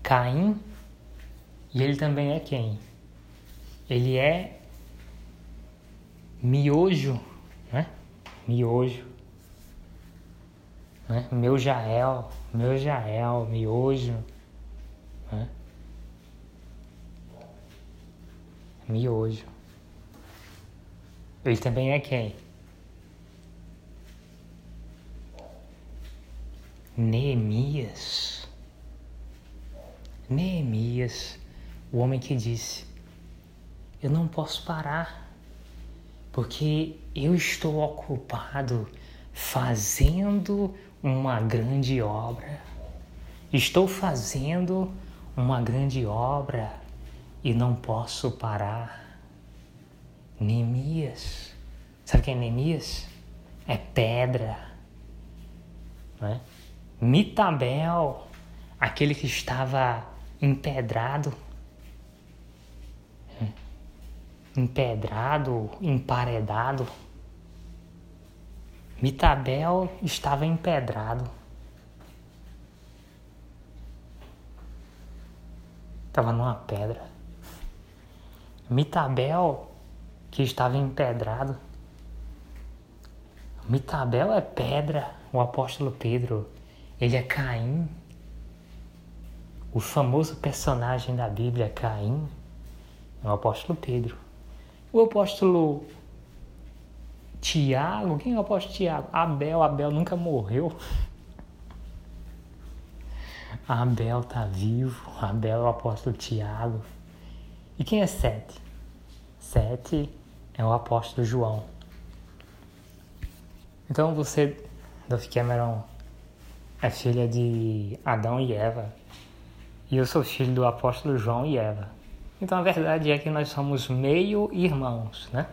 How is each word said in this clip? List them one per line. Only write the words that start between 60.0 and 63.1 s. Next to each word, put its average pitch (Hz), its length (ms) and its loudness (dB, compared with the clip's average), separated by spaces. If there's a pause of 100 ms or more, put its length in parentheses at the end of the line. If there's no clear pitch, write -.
empedrado. 135 920 2 (3250)